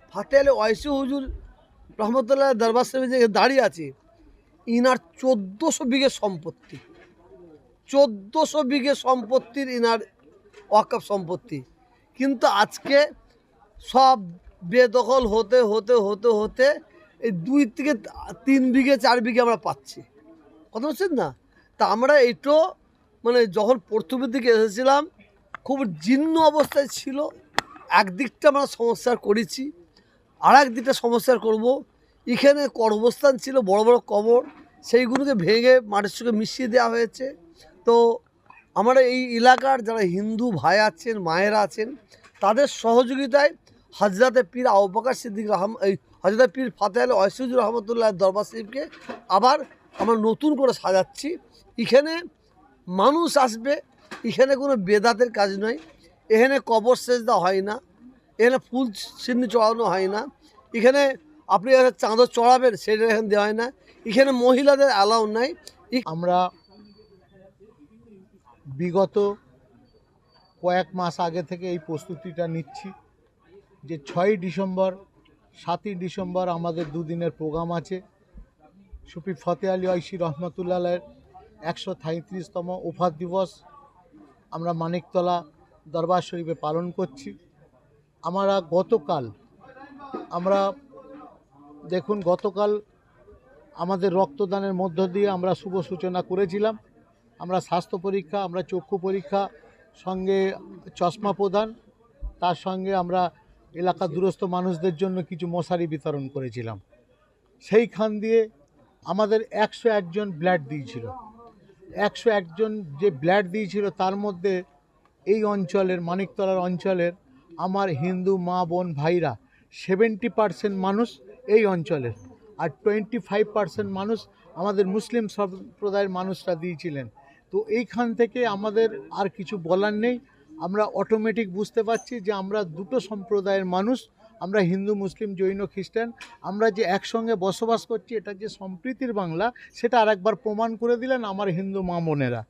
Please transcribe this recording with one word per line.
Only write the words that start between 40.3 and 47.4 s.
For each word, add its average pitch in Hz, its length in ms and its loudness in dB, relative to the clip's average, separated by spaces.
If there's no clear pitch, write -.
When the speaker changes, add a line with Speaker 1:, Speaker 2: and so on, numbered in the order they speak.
Speaker 1:
ভাই 170 280 2
আছেন, 214 400 0
মায়েরা 190 400 0
আছেন, 220 360 -4
তাদের 226 280 4
সহযোগিতায় 262 840 2
হযরতে 214 480 2
পীর 247 240 -2
আবু 202 200 6
বকর 226 260 -2
সিদ্দিক 214 360 -8
রহম-, 202 300 -2
এই 196 180 0
হযরতে 220 240 4
পীর 254 320 -4
ফাতে 208 220 0
আলী 247 100 2
ওয়াইসি 202 320 2